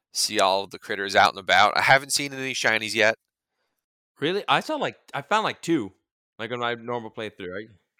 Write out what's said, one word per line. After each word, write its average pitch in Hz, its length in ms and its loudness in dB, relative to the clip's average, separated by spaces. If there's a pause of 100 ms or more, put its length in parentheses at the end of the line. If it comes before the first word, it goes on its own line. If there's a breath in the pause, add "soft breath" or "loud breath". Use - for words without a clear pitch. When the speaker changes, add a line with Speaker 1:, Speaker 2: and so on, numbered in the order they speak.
(120)
Speaker 1:
see 107 280 -2
all 95 260 2
the - 120 -16
critters 98 380 -6
out 98 140 8
and 85 80 -8
about. 92 380 4
I - 60 2
haven't 135 300 4
seen 143 200 -4
any 131 200 -6
shinies 110 420 -2
yet. 110 220 4 (1040)
Speaker 2:
Really? 185 280 -2
I 147 120 4
saw, 302 160 -6
like, 160 200 -4 (180)
I 139 80 -6
found, - 220 0
like, 127 180 -6
two, 131 300 -2 (460)
like, 110 120 -8
on 123 100 -6
my 120 140 -2
normal 117 360 -8
playthrough, 101 420 -10
right? 110 160 -12 (320)